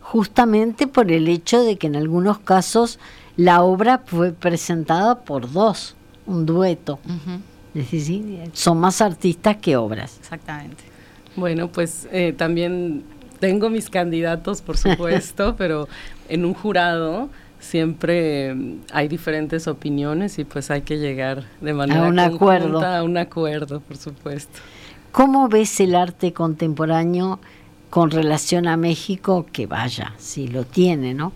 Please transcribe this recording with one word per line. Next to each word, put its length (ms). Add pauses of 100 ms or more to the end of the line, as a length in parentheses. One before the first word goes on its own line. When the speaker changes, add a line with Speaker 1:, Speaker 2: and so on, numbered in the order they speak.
Speaker 1:
justamente 880
por 240
el 160
hecho 340
de 160
que 80
en 80
algunos 460
casos 580 (380)
la 260
obra 420
fue 280
presentada 880
por 320
dos, 420 (320)
un 200
dueto. 580
Speaker 2:
Ujú. 360 (340)
Speaker 1:
Es 160
decir, 600
son 260
más 220
artistas 560
que 200
obras. 440
Speaker 2:
Exactamente. 600 (540)
Speaker 3:
Bueno, 320
pues, 440
eh, 240
también 640 (380)
tengo 300
mis 200
candidatos, 720
por 140
supuesto, 800
Speaker 1:
<laughs> 20
Speaker 3:
pero 300 (400)
en 160
un 100
jurado 720 (320)
siempre, 960
mm, 200 (180)
hay 160
diferentes 600
opiniones 680
y, 60
pues, 260
hay 120
que 160
llegar 460 (160)
de 120
manera 320
Speaker 1:
A 40
un 80
Speaker 3:
conjunta 200
Speaker 1:
acuerdo. 480
Speaker 3:
a 200
un 120
acuerdo, 640
por 160
supuesto. 640 (520)
Speaker 1:
¿Cómo 380
ves 320
el 140
arte 380
contemporáneo 1040 (520)
con 200
relación 580
a 80
México? 760
Que 140
vaya, 520
si 300
lo 160
tiene, 500
¿no? 220